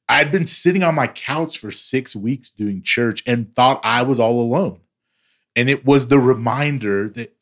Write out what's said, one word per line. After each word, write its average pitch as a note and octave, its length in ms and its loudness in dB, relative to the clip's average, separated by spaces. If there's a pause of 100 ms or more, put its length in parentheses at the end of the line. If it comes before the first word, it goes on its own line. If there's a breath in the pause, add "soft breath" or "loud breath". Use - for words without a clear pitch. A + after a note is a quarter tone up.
I'd D3 240 2
been E3+ 140 0
sitting F3+ 360 0
on E3 140 2
my C3+ 120 0
couch D#3 520 -8
for G#2+ 100 -12
six - 460 -6
weeks A2+ 340 -6
doing G2+ 320 -8
church A#2+ 460 -2
and A#2+ 260 -4
thought C3 300 4
I A#2 200 0
was B2+ 160 0
all A#2+ 200 2
alone. A#2+ 400 -2 (760)
And B2 140 2
it C#3 160 -2
was C3+ 220 4
the C#3 120 6
reminder A#2 920 0
that A2+ 320 -14